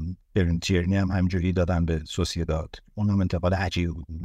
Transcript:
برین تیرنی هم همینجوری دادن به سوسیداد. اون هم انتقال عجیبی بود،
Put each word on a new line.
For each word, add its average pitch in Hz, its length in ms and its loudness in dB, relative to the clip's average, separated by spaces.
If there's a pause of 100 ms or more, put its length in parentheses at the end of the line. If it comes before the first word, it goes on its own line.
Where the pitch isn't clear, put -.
(340)
برین 87 260 2
تیرنی 92 360 2
هم 95 140 2
همینجوری 92 420 2
دادن 87 320 2
به 80 200 0
سوسیداد. 80 680 -4 (200)
اون 104 160 0
هم 101 100 2
انتقال 90 340 0
عجیبی 87 380 0
بود، 82 140 -10 (180)